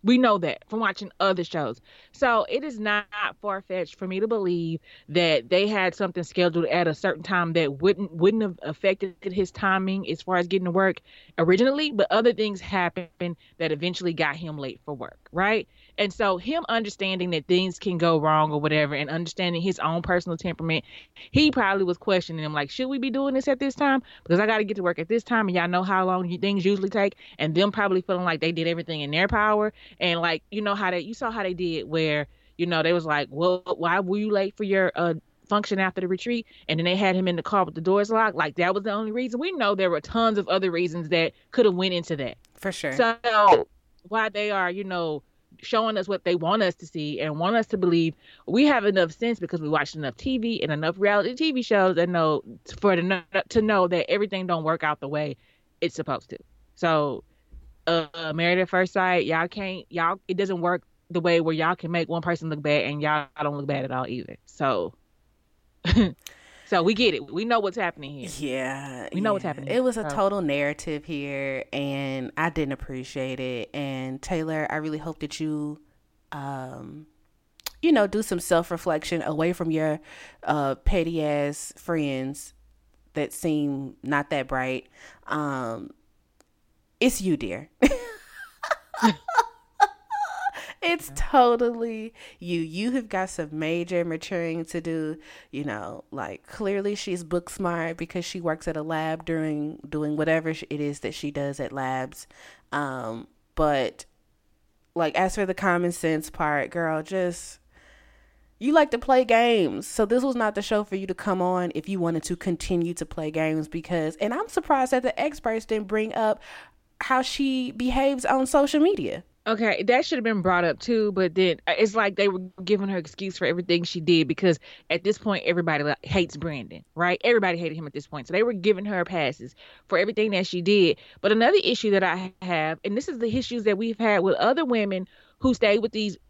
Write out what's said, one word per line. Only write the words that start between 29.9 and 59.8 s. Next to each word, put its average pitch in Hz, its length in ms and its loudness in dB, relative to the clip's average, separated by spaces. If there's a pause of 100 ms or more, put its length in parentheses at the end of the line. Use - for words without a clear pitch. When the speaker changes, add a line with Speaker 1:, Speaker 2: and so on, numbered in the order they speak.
Speaker 1:
And, 170 200 2
like, 165 300 0
you 208 100 -4
know 202 140 0
how 196 160 0
they, 180 80 -2
you 190 160 -8
saw 240 160 -4
how 220 140 -4
they 185 100 -2
did 165 340 -4
where, 151 380 0 (320)
you 170 80 0
know, 165 160 0
they 165 100 2
was 170 140 0
like, 147 240 0
"Well, 180 320 0 (140)
why 170 240 2
were 190 180 -2
you 214 140 -2
late 196 240 0
for 214 80 -4
your, 190 320 2
uh, 170 180 0 (340)
function 208 300 0
after 190 220 0
the 180 80 -2
retreat?" 226 360 -2 (240)
And 160 120 0
then 170 40 0
they 180 120 2
had 190 180 4
him 185 140 2
in 175 80 0
the 165 80 -4
car 196 200 2
with 160 120 -6
the 165 40 -8
doors 202 300 2
locked. 220 260 2
Like, 156 200 -2
that 180 180 2
was 202 80 -2
the 214 80 -2
only 214 220 -4
reason. 240 260 -4
We 349 140 -4
know 208 240 0
there 190 140 2
were 151 100 0
tons 226 380 2
of 190 100 -4
other 190 240 2
reasons 170 380 -2
that 165 220 2 (200)
could 247 140 4
have 185 80 6
went 185 200 0
into 170 220 -4
that. 131 200 -6 (200)
Speaker 2:
For 190 160 -6
sure. 143 240 -4
Speaker 1:
So 226 720 6 (400)
why 220 220 0
they 208 200 -2
are, 190 200 0
you 196 120 -8
know, 170 400 -4 (400)
showing 220 340 0
us 190 120 -2
what 196 160 -4
they 180 100 2
want 180 280 2
us 180 120 2
to 165 120 -18
see 151 340 -6
and 151 180 -4
want 185 160 0
us 226 140 2
to 208 100 -2
believe, 170 360 2 (320)
we 240 200 4
have 247 180 4
enough 190 280 4
sense 233 260 -2
because 170 220 -4
we 151 80 -4
watched 151 260 0
enough 143 220 -6
T 262 220 -2
V 226 240 -2
and 156 100 -2
enough 160 260 -2
reality 202 380 2
T 320 160 0
V 254 100 -2
shows 190 320 4
that 170 140 2
know, 160 340 2 (380)
for 190 160 4
the, 180 260 0 (280)
to 220 120 2
know 202 240 4
that 175 240 0
everything 190 380 0
don't 165 160 0
work 160 180 0
out 151 180 0
the 139 80 -8
way 151 280 -4 (440)
it's 165 140 -2
supposed - 360 -6
to. - 80 -14 (360)
So, 151 480 0 (640)
uh, 165 480 -2
Married 175 240 2
at 185 100 0
First 185 260 2
Sight, 180 320 2
y'all 165 220 0
can't, 190 420 -10